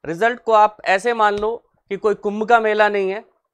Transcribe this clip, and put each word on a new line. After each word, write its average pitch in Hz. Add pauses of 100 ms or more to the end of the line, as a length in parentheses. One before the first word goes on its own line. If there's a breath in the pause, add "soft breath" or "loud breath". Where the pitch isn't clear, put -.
रिजल्ट 214
को -
आप 214
ऐसे 196
मान 208
लो 220 (200)
कि 196
कोई 208
कुंभ 208
का 233
मेला 214
नहीं 196
है 208 (280)